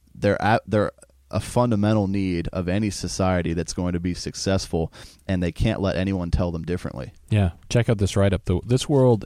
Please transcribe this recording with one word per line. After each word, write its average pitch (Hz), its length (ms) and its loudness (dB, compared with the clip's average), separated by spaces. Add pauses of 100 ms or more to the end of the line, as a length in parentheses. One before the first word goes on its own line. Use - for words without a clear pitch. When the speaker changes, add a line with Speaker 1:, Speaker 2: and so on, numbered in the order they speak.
(140)
Speaker 1:
they're 101 280 0
at, 110 260 2
they're 101 240 0 (420)
a 101 60 0
fundamental 107 680 2
need 92 420 -2
of 90 160 -4
any 101 220 0
society 90 640 0
that's 82 180 -4
going 90 220 -2
to 87 80 -2
be 90 120 -2
successful, - 800 -2 (340)
and 92 160 0
they 87 100 0
can't - 280 0
let 92 160 0
anyone 92 340 -2
tell 87 220 0
them 82 120 -6
differently. 80 500 -6 (160)
Speaker 2:
Yeah, 101 220 2 (180)
check 120 180 2
out 110 120 2
this 98 180 0
write-up, 98 260 2
the, 90 220 0
This 123 240 0
World 127 360 4